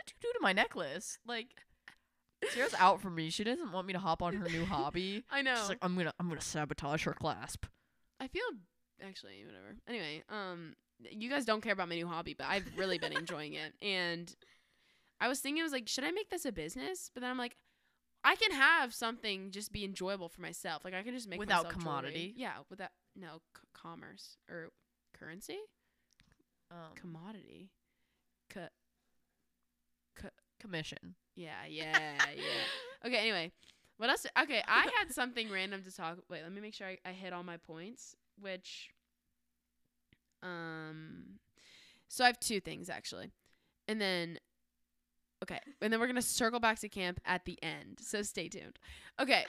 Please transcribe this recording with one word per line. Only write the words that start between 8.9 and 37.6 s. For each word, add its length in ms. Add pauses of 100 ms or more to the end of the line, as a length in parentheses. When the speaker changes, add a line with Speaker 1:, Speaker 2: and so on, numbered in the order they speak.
Speaker 2:
actually, 420
whatever. 300 (120)
Anyway, 420
um, 460 (340)
you 180
guys 160
don't 180
care 120
about 160
my 60
new 120
hobby, 280
but 100
I've 220 (100)
really 220
been 140
enjoying 400
it. 240
Speaker 1:
<laughs> 40
Speaker 2:
And 500 (880)
I 80
was 120
thinking, 220
I 20
was 100
like, 140
"Should 160
I 80
make 180
this 160
a 60
business?" 600
But 100
then 100
I'm 80
like, 180 (680)
I 120
can 160
have 420
something 580
just 200
be 140
enjoyable 420
for 140
myself. 420
Like, 100
I 100
can 100
just 160
make 100
Speaker 1:
Without 260
Speaker 2:
myself 100
jewelry. 80
Speaker 1:
commodity? 520
Speaker 2:
Yeah, 220 (120)
without, 200 (260)
no, 260 (140)
c-, 60 (120)
commerce 640 (120)
or 220 (420)
currency? 460 (1120)
Speaker 1:
Um, 240
Speaker 2:
Commodity. 760 (800)
Co-, 180 (1500)
co-, 140 (300)
Speaker 1:
commission. 560 (200)
Speaker 2:
Yeah, 340
yeah, 480 (180)
yeah. 80 (320)
Speaker 1:
<laughs> 300
Speaker 2:
Okay, 120
anyway. 360 (440)
What 120
else? 160 (160)
Okay, 260
I 300
had 160
something 380
random 320
to 120
talk, 220 (120)
wait, 140
let 80
me 80
make 140
sure 140
I, 180
I 80
hit 180
all 120
my 140
points, 580 (260)